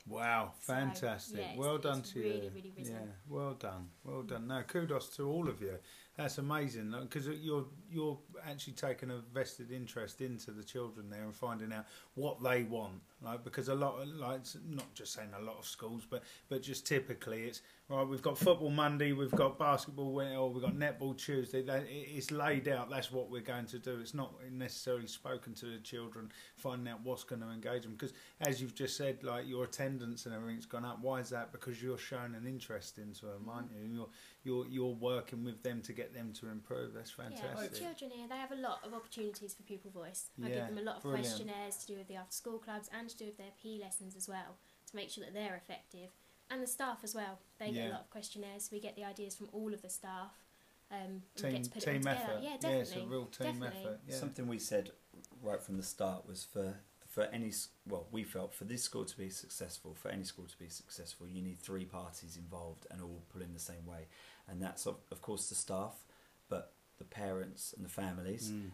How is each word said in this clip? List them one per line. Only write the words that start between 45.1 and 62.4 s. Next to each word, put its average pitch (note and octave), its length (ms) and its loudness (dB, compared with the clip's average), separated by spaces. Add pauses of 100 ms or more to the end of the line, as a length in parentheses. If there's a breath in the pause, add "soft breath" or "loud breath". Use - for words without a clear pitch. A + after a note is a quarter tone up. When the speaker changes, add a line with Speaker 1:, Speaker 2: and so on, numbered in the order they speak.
Speaker 2:
that E3 80 -12
they're G3+ 240 -2
effective. F3+ 540 -12 (400 loud breath)
And B3+ 120 -2
the B3+ 40 0
staff A#3+ 360 0
as G#3+ 120 -2
well, G3 240 -2 (200)
they G#3+ 140 0
get A#2 120 2
a - 20 2
Speaker 1:
Yeah. - 60 0
Speaker 2:
lot - 80 -2
of - 100 -14
questionnaires. G#3 600 -6
We G#3 100 -2
get G#3 160 -6
the G#3 80 -6
ideas G3 300 -6
from G3+ 180 -8
all G#3+ 200 0
of G#3 80 -4
the F#3 80 -10
staff, F#3 460 -6 (560 loud breath)
um, G3+ 80 -2
and F#3+ 240 -4 (140)
we - 40 -6
Speaker 1:
Team, C#3 120 4
Speaker 2:
get B2 120 2
to B2 60 -2
put G#3+ 120 -4
it - 60 2
all D3 60 6
Speaker 1:
team C#3 80 4
Speaker 2:
together. C3+ 200 4
Speaker 1:
effort. A2 200 2
Speaker 2:
Yeah, - 80 -2
Speaker 1:
Yeah, - 40 -2
it's - 360 4
a F#3 40 -4
Speaker 2:
definitely, - 120 -2 (100)
Speaker 1:
real B2 100 0
team B2+ 200 -2
Speaker 2:
definitely. B2 340 -2
Speaker 1:
effort, G#2+ 260 -2
yeah. C3 100 -4
Speaker 3:
Something C3 300 -2
we A#2 120 2
said G2+ 340 4 (480)
right G#2 220 2
from G2 160 0
the F#2+ 40 0
start F#2+ 440 2
was - 180 -6
for, G2 360 0 (260)
for - 180 2
any A2+ 240 0
s-, - 200 -2 (180)
well, F2 240 -2
we A2 140 0
felt F#2 280 -4
for - 120 -8
this A#2+ 180 -2
school A2 240 0
to - 100 -8
be F#2+ 140 -4
successful, E2+ 640 -8
for - 160 -6
any G2 140 -2
school F2+ 220 -8
to - 120 -14
be F2 100 -10
successful, - 600 -10
you F#2 120 -4
need F2+ 180 -4
three F#2+ 280 -2
parties F2 500 -8
involved E2+ 540 -8